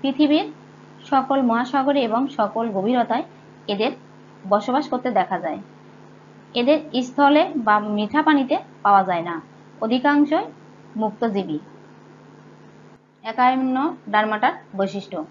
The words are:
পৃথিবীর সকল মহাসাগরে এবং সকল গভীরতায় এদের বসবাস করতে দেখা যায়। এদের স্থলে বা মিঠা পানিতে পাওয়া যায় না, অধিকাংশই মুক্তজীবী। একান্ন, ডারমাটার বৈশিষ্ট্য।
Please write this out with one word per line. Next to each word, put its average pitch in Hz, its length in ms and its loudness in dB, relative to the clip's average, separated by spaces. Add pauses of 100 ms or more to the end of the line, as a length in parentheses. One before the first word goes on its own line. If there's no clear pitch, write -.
পৃথিবীর 294 460 2 (640)
সকল 269 320 2
মহাসাগরে 262 680 0
এবং 226 120 0 (180)
সকল 226 260 -2 (120)
গভীরতায় 233 480 0 (440)
এদের 208 240 -2 (560)
বসবাস 214 440 0
করতে - 160 -4 (100)
দেখা 185 260 -2
যায়। 165 160 -6 (920)
এদের 247 240 2 (280)
স্থলে 285 360 4 (240)
বা 208 100 4 (200)
মিঠা 214 260 0
পানিতে 294 340 2 (260)
পাওয়া 202 260 6
যায় 170 200 -2
না, 170 60 -6 (500)
অধিকাংশই 294 640 2 (500)
মুক্তজীবী। 202 600 -2 (1700)
একান্ন, 254 520 2 (360)
ডারমাটার 214 420 2 (220)
বৈশিষ্ট্য। 196 420 -6 (120)